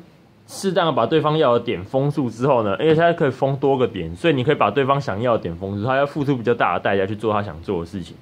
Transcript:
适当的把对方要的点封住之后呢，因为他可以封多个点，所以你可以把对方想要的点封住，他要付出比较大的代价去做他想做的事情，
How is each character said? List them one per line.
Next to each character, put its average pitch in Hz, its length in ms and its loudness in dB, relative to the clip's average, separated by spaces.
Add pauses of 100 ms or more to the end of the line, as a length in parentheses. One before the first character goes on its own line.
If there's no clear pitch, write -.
(460)
适 - 240 -6
当 175 160 2
的 156 60 2
把 120 120 2
对 156 160 2
方 151 160 0
要 135 180 4
的 113 60 2
点 101 240 -6
封 135 240 -2
住 143 220 -2
之 117 160 -4
后 123 160 4
呢， 98 160 0
因 143 80 0
为 160 80 6
他 170 180 4
可 165 140 0
以 131 40 2
封 139 260 0
多 135 200 2
个 123 100 2
点， 85 280 -6
所 165 160 0
以 147 40 4
你 127 100 0
可 151 80 4
以 - 20 2
把 107 160 2
对 139 140 0
方 139 160 2
想 101 200 -4
要 120 160 2
的 90 60 -2
点 85 140 -6
封 98 200 -6
住， 101 80 -4
他 131 120 0
要 143 100 2
付 143 180 -4
出 139 120 0
比 113 80 -4
较 120 100 2
大 113 200 0
的 95 60 -2
代 101 160 0
价 95 80 2
去 107 120 -4
做 107 160 -2
他 104 100 0
想 82 200 -10
做 92 180 -4
的 85 60 -8
事 95 140 -10
情， - 220 -14